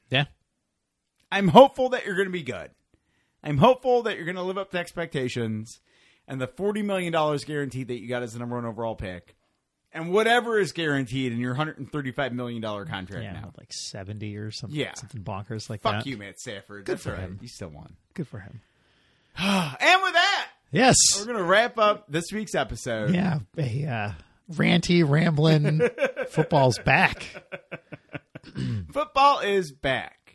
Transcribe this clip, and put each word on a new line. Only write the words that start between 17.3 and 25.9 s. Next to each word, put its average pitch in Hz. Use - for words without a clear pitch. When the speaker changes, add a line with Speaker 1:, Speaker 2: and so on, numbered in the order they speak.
Speaker 2:
You 120
still 95
won. 80
Speaker 1:
Good 151
for 104
him. 98
Speaker 2:
<sighs> -
And 196
with 359
that, 359
Speaker 1:
Yes. 233
Speaker 2:
we're 208
gonna 226
wrap 220
up 208
this 170
week's 214
episode. 120
Speaker 1:
Yeah, 151
a, 139
uh, 107
ranty, 170
rambling 151